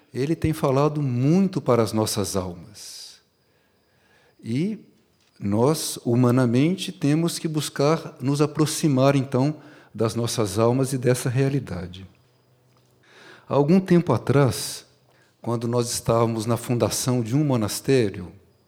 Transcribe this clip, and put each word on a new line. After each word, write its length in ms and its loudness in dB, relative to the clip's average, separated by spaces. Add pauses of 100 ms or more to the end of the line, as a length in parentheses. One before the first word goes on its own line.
(140)
ele 220 -2
tem 160 -2
falado 500 2
muito 600 2
para 220 4
as 100 -2
nossas 420 -2
almas. 840 -10 (1300)
E 360 -4 (600)
nós, 680 0
humanamente, 840 2
temos 480 0
que 80 -6
buscar 720 -2
nos 200 0
aproximar, 760 2
então, 400 0 (360)
das 220 -2
nossas 460 -2
almas 340 2
e 60 -4
dessa 300 0
realidade. 760 -4 (1400)
Há 60 0
algum 240 4
tempo 340 2
atrás, 720 0 (560)
quando 260 -4
nós 240 -2
estávamos 540 0
na 120 0
fundação 680 -2
de 120 -4
um 80 2
monastério 880 -2 (360)